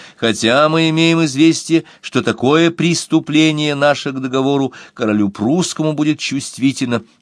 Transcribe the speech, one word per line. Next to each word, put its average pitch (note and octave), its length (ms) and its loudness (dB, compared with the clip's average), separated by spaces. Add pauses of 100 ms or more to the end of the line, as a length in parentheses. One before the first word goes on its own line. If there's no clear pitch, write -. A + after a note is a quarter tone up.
(180)
хотя A#2 500 2
мы D#3+ 220 0
имеем E3 340 2
известие, D#3+ 600 2 (160)
что - 200 -2
такое D3 500 2
преступление D#3 1000 0
наше C#3+ 380 0
к C3+ 80 -8
договору C3+ 540 -2 (200)
королю G#2+ 360 0
прусскому D#3 640 -2
будет D3+ 260 -2
чувствительно, B2+ 840 -4 (180)